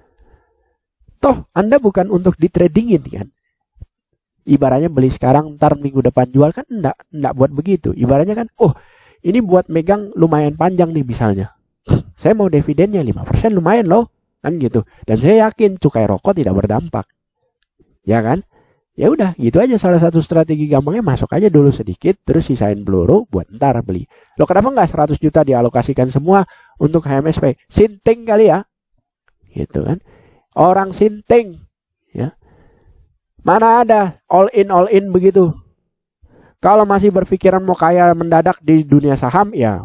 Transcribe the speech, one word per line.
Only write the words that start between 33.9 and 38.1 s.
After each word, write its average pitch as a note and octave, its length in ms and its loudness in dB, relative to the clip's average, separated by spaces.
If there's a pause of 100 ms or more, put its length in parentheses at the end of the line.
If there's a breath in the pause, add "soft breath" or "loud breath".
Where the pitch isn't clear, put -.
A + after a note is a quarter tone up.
all F#3+ 240 2
in, G3+ 160 0
all F#3 240 2
in G3 220 0
begitu? F#3 400 2 (1080 soft breath)
Kalau G#3 240 4
masih G3 240 0
berpikiran F#3 560 0
mau F#3 140 -2
kaya F3 340 2